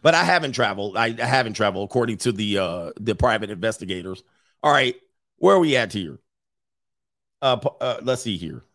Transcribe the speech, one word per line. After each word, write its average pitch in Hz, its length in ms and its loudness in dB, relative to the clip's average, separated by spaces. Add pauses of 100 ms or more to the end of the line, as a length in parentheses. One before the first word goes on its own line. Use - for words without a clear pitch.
But 160 100 6
I 170 100 4
haven't 170 280 2
traveled. 101 440 -2
I, 113 100 2
I 113 200 -4
haven't 123 280 0
traveled, 101 360 0
according 117 280 -2
to 123 140 -2
the, 104 280 -2
uh, 85 400 -4
the 107 160 -2
private 110 340 0
investigators. 92 720 -6 (380)
All 147 100 4
right, 131 240 2 (420)
where 190 180 6
are 190 40 6
we 156 160 4
at 117 180 0
here? 90 260 -6 (1200)
Uh, 127 160 2
p-, 139 120 -2 (120)
uh, 120 200 -2
let's 123 200 -2
see 104 160 -4
here. 78 260 -10 (120)